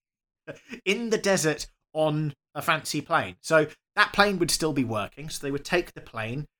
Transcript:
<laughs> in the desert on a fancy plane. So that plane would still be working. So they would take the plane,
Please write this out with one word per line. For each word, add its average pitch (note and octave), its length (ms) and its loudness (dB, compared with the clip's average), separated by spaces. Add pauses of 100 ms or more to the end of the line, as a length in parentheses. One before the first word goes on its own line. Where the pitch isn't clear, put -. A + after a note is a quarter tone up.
(380)
<laughs> - 480 -16
in A3+ 240 0
the G#3+ 80 2
desert D#3+ 500 2 (260)
on D3+ 400 0 (200)
a C#3+ 80 -6
fancy D3+ 400 -2
plane. A#2+ 400 -2
So D#3 260 4 (280)
that G3+ 180 4
plane G3+ 260 4
would E3 120 2
still D#3 220 0
be C#3 100 2
working. A2+ 460 -4
So - 160 -10
they C#3 60 -4
would C#3 140 -6
take - 280 -2
the D3 80 -18
plane, A#2 460 -8 (120)